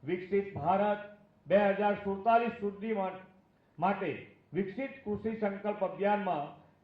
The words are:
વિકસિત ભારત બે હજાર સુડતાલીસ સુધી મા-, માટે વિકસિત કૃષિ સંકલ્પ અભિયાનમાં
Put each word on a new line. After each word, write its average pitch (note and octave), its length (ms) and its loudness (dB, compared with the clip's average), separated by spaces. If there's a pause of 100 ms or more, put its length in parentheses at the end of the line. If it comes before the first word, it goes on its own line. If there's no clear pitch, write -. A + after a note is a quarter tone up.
વિકસિત F#3 500 -2
ભારત G3 640 0 (300)
બે F3+ 100 6
હજાર G3+ 460 4
સુડતાલીસ A3 480 2 (100)
સુધી G3+ 320 -4
મા-, F#3+ 180 -2 (680)
માટે F#3+ 560 -2 (180)
વિકસિત G#3 500 -4
કૃષિ G#3 360 -4
સંકલ્પ G3+ 440 -2
અભિયાનમાં F#3 760 0 (240)